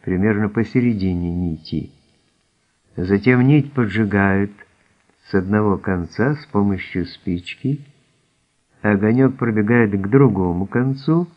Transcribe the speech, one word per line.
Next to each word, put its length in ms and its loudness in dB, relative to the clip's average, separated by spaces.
примерно 460 0
посередине 840 -2
нити. 560 -6
Затем 500 2
нить 260 2
поджигают 800 0
с 60 -8
одного 440 0
конца 580 -2
с 100 -20
помощью 600 -2
спички, 800 -6
огонек 540 2
пробегает 560 2
к 160 -4
другому 580 2
концу 720 -2